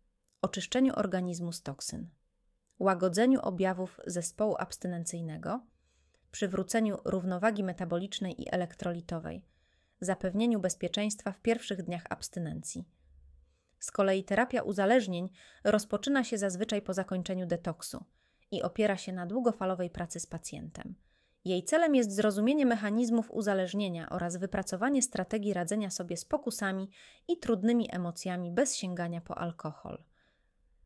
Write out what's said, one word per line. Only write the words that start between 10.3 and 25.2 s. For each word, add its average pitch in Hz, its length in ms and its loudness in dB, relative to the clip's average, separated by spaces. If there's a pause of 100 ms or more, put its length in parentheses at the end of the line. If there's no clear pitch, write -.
bezpieczeństwa 202 720 -2
w - 100 -10
pierwszych 226 420 0
dniach 175 260 -6
abstynencji. 165 800 -6 (880)
Z - 120 -10
kolei 196 320 4
terapia 226 380 2
uzależnień 190 680 2 (340)
rozpoczyna 214 600 2
się 226 140 -2
zazwyczaj 202 440 0
po 196 120 -4
zakończeniu 185 520 -2
detoksu 170 600 -4 (460)
i 196 120 -2
opiera 202 340 2
się 185 160 -8
na 180 120 -6
długofalowej 190 640 0
pracy 170 300 -8
z - 80 -10
pacjentem. - 680 -10 (500)
Jej 180 180 0
celem 320 320 4
jest 233 160 6
zrozumienie 214 540 4
mechanizmów 226 640 2
uzależnienia 190 800 0
oraz 175 280 -2
wypracowanie 196 640 0
strategii 202 520 0